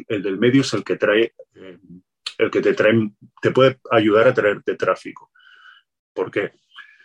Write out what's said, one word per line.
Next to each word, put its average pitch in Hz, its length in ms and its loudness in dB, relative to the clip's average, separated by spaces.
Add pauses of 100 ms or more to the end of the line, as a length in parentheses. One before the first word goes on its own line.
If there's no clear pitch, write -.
el 104 140 -6
del 95 160 -6
medio 123 240 4
es 123 120 -6
el 104 80 -4
que 90 140 -4
trae, 107 380 0 (200)
eh, 92 240 -20 (600)
el 110 120 0
que 104 100 -2
te 101 140 2
trae, 107 380 0 (280)
te - 120 0
puede 131 260 4 (140)
ayudar 110 340 4
a 127 80 2
traerte 104 400 -2
tráfico. - 560 -6 (800)
¿Por 92 200 -8
qué? 98 200 -6 (520)